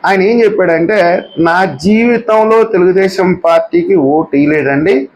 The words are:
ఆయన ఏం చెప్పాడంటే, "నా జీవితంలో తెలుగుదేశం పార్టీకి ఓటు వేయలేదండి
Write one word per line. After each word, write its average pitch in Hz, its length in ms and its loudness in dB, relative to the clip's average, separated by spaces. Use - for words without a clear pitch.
ఆయన 190 160 0
ఏం 220 220 2
చెప్పాడంటే, 175 540 0
"నా 165 260 0
జీవితంలో 220 960 0
తెలుగుదేశం 185 720 0
పార్టీకి 170 600 0
ఓటు 151 420 0
వేయలేదండి 151 800 0